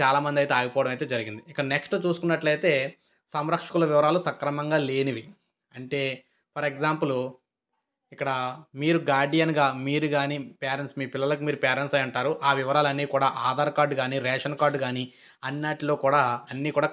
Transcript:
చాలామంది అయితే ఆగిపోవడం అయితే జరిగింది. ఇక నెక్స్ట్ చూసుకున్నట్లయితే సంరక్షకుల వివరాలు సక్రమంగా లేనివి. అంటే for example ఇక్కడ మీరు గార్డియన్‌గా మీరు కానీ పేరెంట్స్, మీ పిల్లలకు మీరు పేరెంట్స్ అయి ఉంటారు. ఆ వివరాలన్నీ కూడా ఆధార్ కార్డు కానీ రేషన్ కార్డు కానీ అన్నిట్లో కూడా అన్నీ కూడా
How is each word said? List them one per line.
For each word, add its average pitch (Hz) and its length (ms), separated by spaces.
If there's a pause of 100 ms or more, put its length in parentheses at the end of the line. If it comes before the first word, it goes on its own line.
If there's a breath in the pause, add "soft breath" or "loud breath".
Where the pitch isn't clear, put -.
చాలామంది 143 420
అయితే 143 160
ఆగిపోవడం 127 360
అయితే 135 180
జరిగింది. 107 280 (100)
ఇక 147 80 (140)
నెక్స్ట్ 143 220 (100)
చూసుకున్నట్లయితే 160 680 (600)
సంరక్షకుల 165 580
వివరాలు 151 360
సక్రమంగా 147 520 (100)
లేనివి. 135 360 (480)
అంటే 127 280 (540)
for 147 160
example 156 400 (1000)
ఇక్కడ 139 180 (500)
మీరు 165 180 (100)
గార్డియన్‌గా 147 560 (220)
మీరు 147 280
కానీ 143 220 (240)
పేరెంట్స్, 135 380
మీ 135 140
పిల్లలకు 143 360
మీరు 139 160
పేరెంట్స్ 135 320
అయి 135 100
ఉంటారు. 131 240 (180)
ఆ - 100
వివరాలన్నీ 143 460 (100)
కూడా 135 140 (200)
ఆధార్ 147 280
కార్డు 147 220
కానీ 131 180 (100)
రేషన్ 135 340
కార్డు 143 240
కానీ 127 180 (460 soft breath)
అన్నిట్లో 151 460 (100)
కూడా 139 180 (300)
అన్నీ 139 240
కూడా 147 160